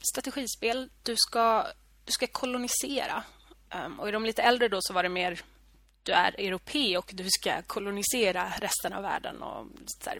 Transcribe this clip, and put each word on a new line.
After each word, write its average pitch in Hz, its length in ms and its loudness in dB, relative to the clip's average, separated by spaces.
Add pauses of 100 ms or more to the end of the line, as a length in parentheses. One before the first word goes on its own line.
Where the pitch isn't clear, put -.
(120)
strategispel. 254 800 -2 (140)
Du 233 140 -2
ska, 226 500 4 (380)
du 247 60 -8
ska 240 160 0
kolonisera. 247 960 -2 (460)
Ehm, 170 300 -8
och 208 100 -4
i - 20 -2
de 220 140 0
lite 220 160 2
äldre 240 260 6
då 196 140 0
så 196 120 -2
var 180 100 4
det 180 60 0
mer... 180 320 0 (640)
Du 185 80 -4
är 180 280 4
europé 196 580 0
och - 160 -4
du 185 160 -8
ska - 320 0
kolonisera 202 1000 0
resten 190 320 -2
av 196 100 -6
världen - 380 -4
och 107 260 -8 (360)
så - 60 -6
här - 100 -6